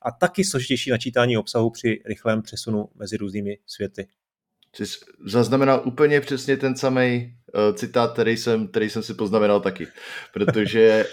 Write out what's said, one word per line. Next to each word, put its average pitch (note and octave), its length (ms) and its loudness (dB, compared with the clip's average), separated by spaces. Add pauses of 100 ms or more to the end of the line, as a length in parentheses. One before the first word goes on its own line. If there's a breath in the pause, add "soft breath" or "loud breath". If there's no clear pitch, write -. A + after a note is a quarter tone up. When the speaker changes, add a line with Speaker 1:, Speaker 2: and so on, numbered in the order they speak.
Speaker 1:
a A#2+ 100 -4
taky F3+ 320 0
složitější C3 460 -2
načítání B2 480 0
obsahu A2+ 320 0
při A2+ 360 -2
rychlém A2 360 -2
přesunu G#2+ 440 -6 (100)
mezi G#2 220 -8
různými G2+ 400 -8 (100)
světy. G2+ 400 -8 (680)
Speaker 2:
Jsi G#2+ 120 -8
s-, - 120 -12 (260)
zaznamenal A#2+ 600 4
úplně C#3+ 360 4
přesně C3+ 360 -2
ten C3 180 -2
samej, B2+ 600 0 (200)
eh, G#2 180 4
citát, A#2 400 0
který A2+ 240 0
jsem, A2+ 300 -2
který G#2+ 220 -2
jsem A2 140 -6
si G#2+ 100 -10
poznamenal G#2 460 2
taky. F#2+ 280 -4 (460 loud breath)
Protože, A2 800 4